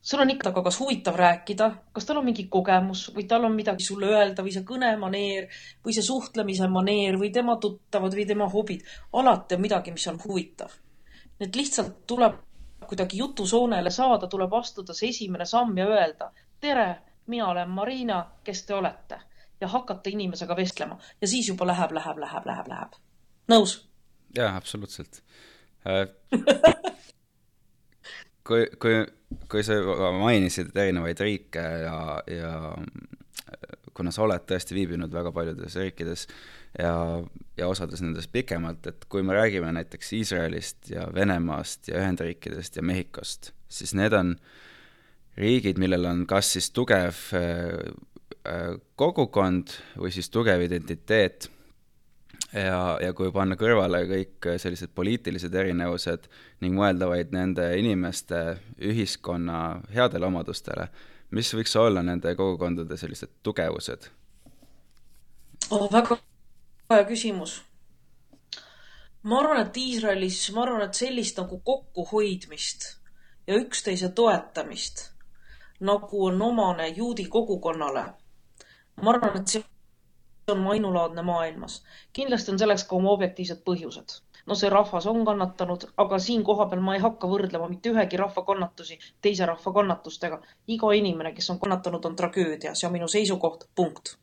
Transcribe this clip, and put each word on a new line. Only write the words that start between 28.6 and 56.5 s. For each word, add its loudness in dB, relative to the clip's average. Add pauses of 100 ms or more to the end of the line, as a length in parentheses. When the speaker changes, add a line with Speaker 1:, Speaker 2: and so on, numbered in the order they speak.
Speaker 2:
kui, 4 (500)
kui 2
sa 2 (360)
mainisid 2
erinevaid 2
riike -4 (180)
ja, -6 (340)
ja, -6 (180)
äh, -14 (180)
kuna -4
sa 0
oled 0
tõesti -2
viibinud -2
väga -4
paljudes -6
riikides -6 (500)
ja, 0 (640)
ja -2
osades -4
nendes -4
pikemalt, -4
et -14
kui 0
me 2
räägime 4
näiteks -8
Iisraelist -4
ja -6
Venemaast 0
ja -2
Ühendriikidest -4
ja -4
Mehhikost, -4 (140)
siis -8
need 4
on 4 (1040)
riigid, 2
millel 4
on 0
kas 2
siis -2
tugev, 2 (140)
äh, -2 (480)
äh, -6 (200)
kogukond 2 (180)
või -6
siis -6
tugev 4
identiteet. 0 (920)
Ja, 0
ja -2
kui -2
panna 0
kõrvale 4
kõik -4 (100)
sellised -6
poliitilised -2
erinevused -2 (320)